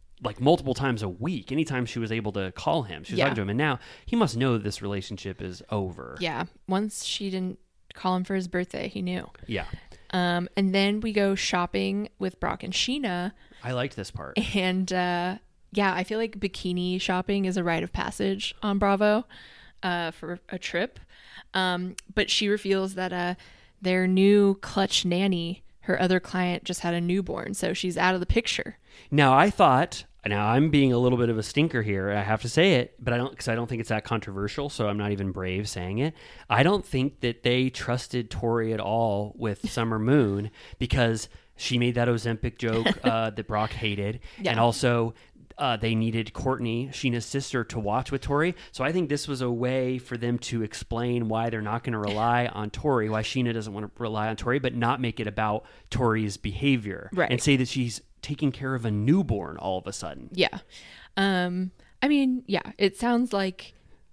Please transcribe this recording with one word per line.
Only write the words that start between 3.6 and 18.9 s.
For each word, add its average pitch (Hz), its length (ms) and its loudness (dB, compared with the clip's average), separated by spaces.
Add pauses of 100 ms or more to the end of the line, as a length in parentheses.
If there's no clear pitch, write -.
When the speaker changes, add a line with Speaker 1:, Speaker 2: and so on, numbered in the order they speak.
Speaker 1:
he - 100 -4
must 165 220 2
know 127 160 2
that 107 100 -2
this 101 200 -6
relationship 98 580 -8
is 90 300 -10
over. 87 480 -6
Speaker 2:
Yeah. 160 260 -4 (220)
Once 202 360 -2
she - 280 -6
didn't 185 260 -6 (380)
call 185 200 0
him 185 100 0
for 196 100 -4
his 185 120 -2
birthday, 180 420 -4
he 202 120 -8
knew. 180 260 -6 (200)
Speaker 1:
Yeah. 101 180 -4 (460)
Speaker 2:
Um, 180 440 0
and 196 180 2
then 202 260 2
we 220 140 -2
go 196 200 4
shopping 196 760 -2 (100)
with 190 200 -4
Brock 180 240 -4
and 185 100 -6
Sheena. 208 580 -2 (320)
Speaker 1:
I 120 80 -6
liked 127 240 -2
this 101 160 -8
part. - 260 -10 (180)
Speaker 2:
And, 185 380 0
uh, 180 440 0 (360)
yeah, 196 200 2
I 180 100 -2
feel 214 160 -4
like 220 200 -4
bikini 180 640 -2
shopping 190 440 0
is 185 120 0
a 180 60 0
rite 170 200 0
of 175 80 -6
passage 196 680 -4
on 202 160 0
Bravo, 208 480 2 (580)